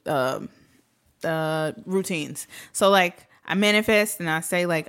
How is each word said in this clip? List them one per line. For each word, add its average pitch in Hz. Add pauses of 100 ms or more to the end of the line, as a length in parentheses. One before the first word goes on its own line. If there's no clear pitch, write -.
um, 131 (760)
uh, 160 (140)
routines. 180 (260)
So, 196
like, 180 (200)
I -
manifest 208
and 170
I 160
say, 175
like, 165